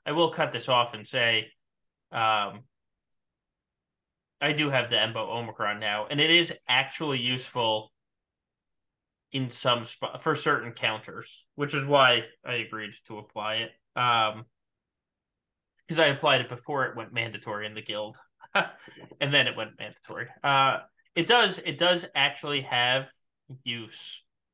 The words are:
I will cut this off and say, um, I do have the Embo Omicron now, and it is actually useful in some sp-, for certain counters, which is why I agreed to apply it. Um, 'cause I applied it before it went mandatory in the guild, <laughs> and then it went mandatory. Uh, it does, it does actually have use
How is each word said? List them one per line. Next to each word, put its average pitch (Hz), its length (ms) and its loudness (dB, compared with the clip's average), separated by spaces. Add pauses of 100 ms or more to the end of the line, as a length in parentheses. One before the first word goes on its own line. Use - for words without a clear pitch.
I 147 60 -4
will 165 180 4
cut 156 220 -2
this 120 180 -6
off 120 240 4
and 107 120 -12
say, 117 420 2 (640)
um, 110 540 0 (1700)
I 147 120 2
do 147 180 0
have 123 220 0
the 117 60 2
Embo 113 380 -2
Omicron 110 440 -4
now, 107 280 -2
and 143 140 -2
it 160 80 4
is 170 240 4 (140)
actually 135 520 0
useful 120 720 -2 (1400)
in 131 180 -4
some 120 400 0
sp-, - 320 -10
for 156 140 2
certain 120 380 -2
counters, - 720 -6 (120)
which 143 180 -4
is 143 100 -2
why 131 420 6 (200)
I 123 100 -6
agreed 107 380 -8 (140)
to 110 100 -12
apply 107 380 -6
it. 113 160 -4 (240)
Um, 113 500 2 (1400)
'cause 156 80 -2
I 160 100 6
applied 135 340 4
it - 80 -10
before 135 360 -4
it 117 100 -8
went 113 180 -12
mandatory 107 520 -6
in 107 80 -10
the 107 80 -12
guild, 107 380 -10 (180)
<laughs> - 160 -20
and - 800 -4
then 131 140 4
it 107 100 -4
went 110 220 -8
mandatory. 107 480 -12 (160)
Uh, 135 380 4 (340)
it 170 100 2
does, 214 320 4
it 147 220 -8
does 175 340 2
actually 143 480 0
have 127 480 0 (540)
use - 600 -12 (300)